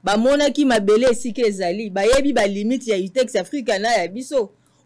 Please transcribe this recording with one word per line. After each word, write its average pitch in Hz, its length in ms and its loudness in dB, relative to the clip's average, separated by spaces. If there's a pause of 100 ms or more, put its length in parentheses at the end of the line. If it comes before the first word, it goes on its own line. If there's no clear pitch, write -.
Bamonaki 269 600 2
mabele 226 460 4
esika 240 320 -4
ezali, 202 480 -2
bayebi 254 420 2
ba 226 140 0
limite 220 440 -4
ya 196 80 0
Utex 214 380 -2
Africa 214 440 -4
na 226 120 0
ya 180 160 0
biso. 240 420 -4 (360)